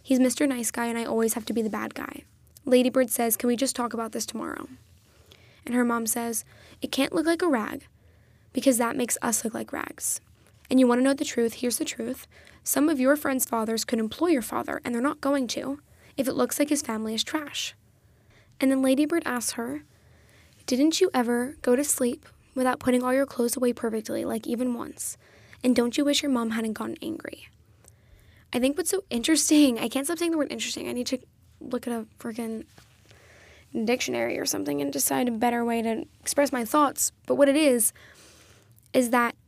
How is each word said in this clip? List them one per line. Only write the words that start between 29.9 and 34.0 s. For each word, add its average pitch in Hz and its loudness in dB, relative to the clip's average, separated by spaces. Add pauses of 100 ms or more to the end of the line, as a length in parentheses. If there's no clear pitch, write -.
stop 339 -4
saying 339 0
the 330 0
word 294 -2
interesting. 240 -6
I 240 -6
need 247 -4
to 254 -2 (420)
look 247 -6
at 240 -4
a 226 -6 (120)
freaking 226 -8 (1200)
dictionary 240 0